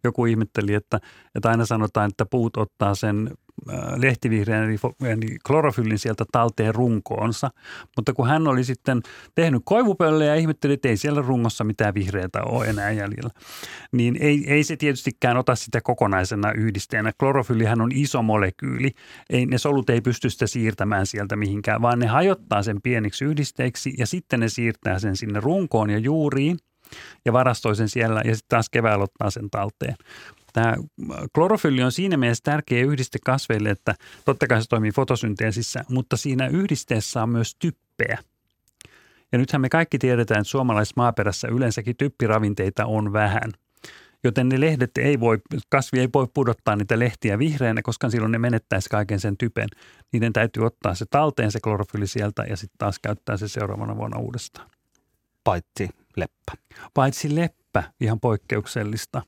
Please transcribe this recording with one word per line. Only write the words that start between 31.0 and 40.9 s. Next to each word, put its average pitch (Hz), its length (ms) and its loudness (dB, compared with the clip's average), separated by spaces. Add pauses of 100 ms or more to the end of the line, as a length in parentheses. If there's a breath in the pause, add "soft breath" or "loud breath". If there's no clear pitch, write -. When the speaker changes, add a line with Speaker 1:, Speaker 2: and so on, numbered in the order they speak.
Speaker 1:
klorofylli 156 480 2
on 127 100 2
siinä 185 240 0
mielessä 120 280 2
tärkeä 139 400 0
yhdiste 131 400 -2
kasveille, 110 460 0
että 101 240 -2 (300 loud breath)
totta 139 220 2
kai 113 160 4
se 110 60 -4
toimii 110 240 2
fotosynteesissä, 113 960 -2
mutta 127 280 -2
siinä 131 300 -2
yhdisteessä 131 760 -2
on 113 60 0
myös 117 300 -2
typpeä. - 600 -4 (1120 loud breath)
Ja 123 60 2
nythän 135 220 0
me 131 80 0
kaikki 160 300 0
tiedetään, 120 420 2
että 104 100 -4
suomalaisessa 117 460 0